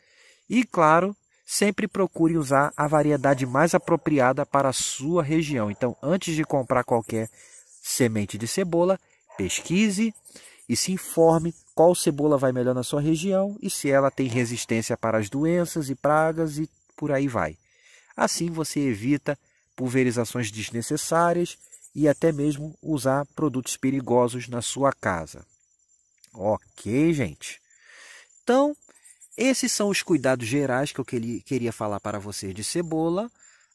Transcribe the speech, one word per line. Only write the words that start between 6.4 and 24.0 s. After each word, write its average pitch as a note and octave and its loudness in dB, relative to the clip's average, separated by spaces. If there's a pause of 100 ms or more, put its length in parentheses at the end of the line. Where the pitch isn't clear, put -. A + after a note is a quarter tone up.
comprar B2+ 0
qualquer A2+ -2 (500)
semente A2 0
de A2+ -6
cebola, F3+ 0 (400)
pesquise G3+ 0 (560)
e - -2
se - -2
informe E3 2 (220)
qual E3+ 8
cebola D3 2
vai C3 2
melhor B2+ 0
na B2+ -2
sua D3 -2
região F#3+ 0
e G3 -6
se - -4
ela C3+ 4
tem C3+ -2
resistência A#2 -2
para A2 0
as G#2 -2
doenças D#3+ 0
e C3 -4
pragas D#3 0
e D#3 -4 (280)
por D3 -4
aí C#3 0
vai. F2 -2 (600)
Assim F3 -2
você D#3+ -4
evita C#3 -2 (380)
pulverizações B2 0
desnecessárias D#3+ -2 (380)
e D3 4
até E3 2
mesmo D3 -4
usar C#3 0 (120)
produtos C3 -2
perigosos B2 0